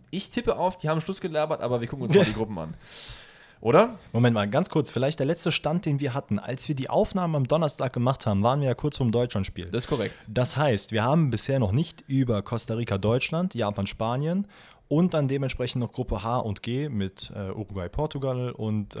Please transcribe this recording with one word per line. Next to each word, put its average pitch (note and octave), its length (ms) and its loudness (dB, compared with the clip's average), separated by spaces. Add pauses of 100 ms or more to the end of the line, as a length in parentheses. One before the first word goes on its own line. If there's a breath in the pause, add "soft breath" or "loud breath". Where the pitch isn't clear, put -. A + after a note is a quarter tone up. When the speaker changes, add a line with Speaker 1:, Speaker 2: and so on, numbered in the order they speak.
Speaker 1:
Ich F#3+ 180 -6
tippe A#3+ 300 0
auf, F3+ 180 0
die D#3 140 -4
haben D#3+ 100 2
Schluss F#3+ 220 -6
gelabert, D#3 400 -2
aber A#2+ 180 0
wir A#2 80 -4
gucken C3+ 160 -6
uns A#2+ 100 2
mal G3 100 10
Speaker 2:
<laughs> - 20 2
Speaker 1:
die G#2+ 80 -2
Gruppen G#2+ 240 -4
an. D#2+ 160 -8 (880 loud breath)
Oder? F#3+ 360 6 (140)
Speaker 2:
Moment A#2+ 220 6
mal, G2+ 160 2
ganz D3 180 2
kurz, - 220 0
vielleicht C3+ 280 0
der C#3 60 0
letzte E3 260 0
Stand, D#3 360 0
den C#3+ 120 2
wir C3+ 140 -2
hatten. B2 260 -2
Als - 300 -4
wir D3+ 60 0
die C3+ 160 -4
Aufnahmen F3+ 440 0
am C#3 140 2
Donnerstag C#3+ 460 0
gemacht B2+ 320 0
haben, G2+ 160 2
waren C3 180 4
wir C#3 80 2
ja A#2+ 60 2
kurz - 240 -2
vorm A#2+ 140 2
Deutschlandspiel. G#2+ 580 -2
Speaker 1:
Das A#2 140 -2
ist - 40 -12
korrekt. A2 400 -4
Speaker 2:
Das A#2+ 300 0
heißt, C3 340 2
wir A2 120 2
haben D3 260 4
bisher C3 280 0
noch G2+ 140 2
nicht - 340 -2
über A#2+ 360 2
Costa A2+ 320 -4
Rica, A2 240 -2
Deutschland, C#3 560 0
Japan, G#2 320 0
Spanien D3 600 -2 (420 loud breath)
und E3+ 260 4
dann D3 120 2
dementsprechend C3 540 -2
noch A#2+ 120 -4
Gruppe A#2 300 -4
H A#2 180 0
und G#2 220 -4
G C3+ 280 -4
mit, G2 440 -4
äh, G2+ 160 -6
Uruguay, G2 380 -8
Portugal C3 640 -4
und, G#2+ 500 -4